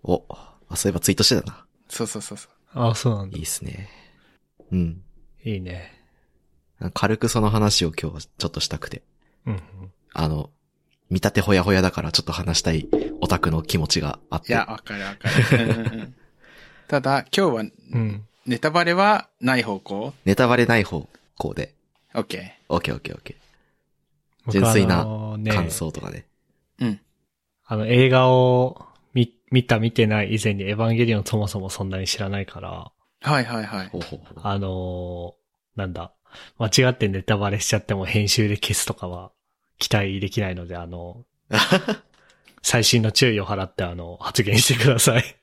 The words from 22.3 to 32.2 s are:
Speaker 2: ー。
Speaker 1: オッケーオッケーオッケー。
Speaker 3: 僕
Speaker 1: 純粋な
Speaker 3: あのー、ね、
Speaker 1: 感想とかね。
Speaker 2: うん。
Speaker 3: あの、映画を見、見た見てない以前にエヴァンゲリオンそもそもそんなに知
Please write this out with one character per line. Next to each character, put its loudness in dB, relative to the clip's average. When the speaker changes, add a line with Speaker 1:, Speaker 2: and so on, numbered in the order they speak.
Speaker 2:
ー。 -16
Speaker 1:
オ 0
ッ 2
ケ -6
ー -4
オ -10
ッ -12
ケ -12
ー -10
オ -14
ッ -20
ケ -16
ー。 -20
Speaker 3:
僕 -4
Speaker 1:
純 6
粋 6
な 4
Speaker 3:
あ 0
の -6
ー、 -6
ね、 -2
Speaker 1:
感 0
想 -4
と -10
か -10
ね。 -14
Speaker 2:
う -2
ん。 -2
Speaker 3:
あ -6
の、 -2
映 6
画 6
を 4
見、 2
見 4
た 4
見 2
て 4
な 2
い -2
以 0
前 2
に -6
エ -4
ヴ -6
ァ 2
ン 2
ゲ 4
リ 2
オ 0
ン -4
そ -2
も 0
そ -6
も -8
そ -8
ん -4
な -6
に -6
知 -4